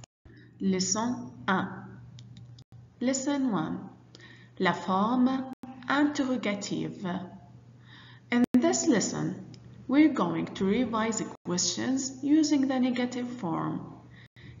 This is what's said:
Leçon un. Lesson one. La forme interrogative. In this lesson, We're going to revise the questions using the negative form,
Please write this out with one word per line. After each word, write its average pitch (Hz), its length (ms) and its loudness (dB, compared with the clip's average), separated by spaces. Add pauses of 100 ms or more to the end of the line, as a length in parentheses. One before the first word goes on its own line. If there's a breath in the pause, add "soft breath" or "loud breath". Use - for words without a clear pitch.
(600 loud breath)
Leçon 202 720 0 (160)
un. 190 200 2 (1300)
Lesson 269 500 0
one. 175 280 -2 (800 loud breath)
La 180 140 2
forme 247 720 2 (440)
interrogative. 240 1200 0 (1200 loud breath)
In 240 120 4 (180)
this 339 260 4
lesson, 170 460 2 (540)
We're 285 260 6
going 165 320 0 (100)
to 196 100 0
revise 226 540 0
the 175 60 -2 (200)
questions 226 800 -2
using 294 440 4
the 262 120 0
negative 247 480 0
form, 160 680 -4 (680 loud breath)